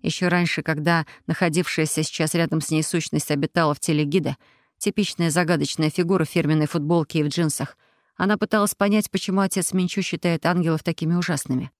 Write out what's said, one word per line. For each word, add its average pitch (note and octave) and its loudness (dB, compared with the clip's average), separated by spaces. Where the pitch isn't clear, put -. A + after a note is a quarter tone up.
Ещё F3+ -2
раньше, F3 0
когда D#3+ 0
находившаяся E3 0
сейчас D#3 -2
рядом D#3+ 0
с D3+ -8
ней D#3 2
сущность - -2
обитала D3 0
в C#3 -6
теле D3+ 0
гида, C#3+ 0
типичная F#3 -2
загадочная D#3 0
фигура F3 0
в - -8
фирменной D#3 2
футболке D#3+ 0
и D3+ 2
в D3 0
джинсах, D3 -2
она G3+ 0
пыталась G#3 0
понять, G#3 2
почему F#3+ -2
отец F#3+ 0
Минчу F#3 0
считает E3+ -2
ангелов E3 2
такими E3 0
ужасными. C#3 -2